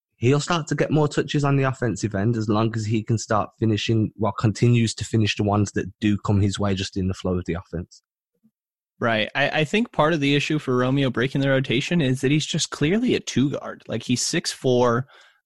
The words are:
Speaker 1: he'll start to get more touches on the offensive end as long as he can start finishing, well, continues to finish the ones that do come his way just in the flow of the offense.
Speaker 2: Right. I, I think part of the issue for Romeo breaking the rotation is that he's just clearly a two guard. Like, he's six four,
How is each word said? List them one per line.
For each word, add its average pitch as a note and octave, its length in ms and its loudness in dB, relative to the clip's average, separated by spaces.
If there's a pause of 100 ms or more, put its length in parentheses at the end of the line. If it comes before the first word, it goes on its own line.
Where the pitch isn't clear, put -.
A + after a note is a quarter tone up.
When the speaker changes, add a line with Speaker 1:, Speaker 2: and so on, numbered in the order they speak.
(180)
Speaker 1:
he'll C3+ 200 4
start E3 300 -2
to D3+ 80 -2
get D3+ 160 0
more D3+ 160 4
touches - 340 -2
on C#3 140 2
the C3+ 80 2
offensive A2+ 500 -2
end G#2+ 220 0
as G#2+ 120 -2
long A2 280 2
as G#2+ 100 -4
he A2 160 0
can A2+ 160 0
start G#2 400 -2
finishing, A2 580 0
well, G2+ 160 -2
continues A#2 640 2
to - 100 -8
finish A2 300 0
the - 80 -2
ones G#2 300 0
that - 140 -2 (140)
do G#2 180 2
come G2+ 220 0
his G2+ 160 2
way G2+ 180 -2
just F#2+ 220 -6
in F#2 120 -2
the F#2 60 -2
flow F2+ 220 -4
of F2 100 -4
the E2 80 -4
offense. - 480 -12 (1000)
Speaker 2:
Right. A2 320 0
I, C#3+ 260 0
I D#3 40 2
think G#3+ 280 -2
part D#3 200 2
of D#3+ 80 0
the C#3+ 160 2
issue D3+ 220 0
for B2+ 180 -2
Romeo C3 320 2
breaking B2+ 320 -2
the C#3 80 0
rotation C3+ 540 0
is C3 180 0
that C3 100 2
he's D3+ 140 2
just - 240 -4
clearly G3 460 0
a - 60 0
two C3+ 280 0
guard. - 400 -8
Like, A2+ 140 -6
he's B2 180 -2
six - 320 -4
four, B2 540 2 (400)